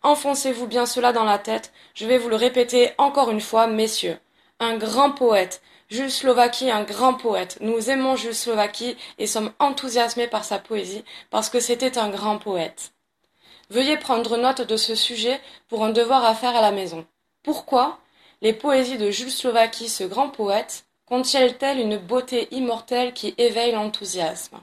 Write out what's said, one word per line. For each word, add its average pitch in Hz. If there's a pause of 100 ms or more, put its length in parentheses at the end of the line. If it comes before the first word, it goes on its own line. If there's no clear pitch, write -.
Enfoncez-vous 269
bien 233
cela 240
dans 226
la 208
tête. 220 (220)
Je 220
vais 254
vous 233
le 220
répéter 240
encore 277
une 214
fois, 226
messieurs. 214 (420)
Un 226
grand 220
poète. 214 (280)
Jules 262
Slovakie, 247
un 214
grand 220
poète. 196
Nous 220
aimons 262
Jules 226
Slovakie 226 (220)
et 214
sommes 214
enthousiasmés 240
par 214
sa 202
poésie, 202 (260)
parce 214
que 247
c'était 247
un 208
grand 208
poète. - (760)
Veuillez 269
prendre 233
note 254
de 220
ce 220
sujet 240 (300)
pour 220
un 220
devoir 233
à 220
faire 240
à 226
la 208
maison. 170 (380)
Pourquoi 285 (420)
les 220
poésies 262
de 208
Jules 240
Slovakie, 233
ce 202
grand 226
poète, 214 (200)
contiennent-elles 254
une 208
beauté 233
immortelle 247
qui -
éveille 233
l'enthousiasme ? 185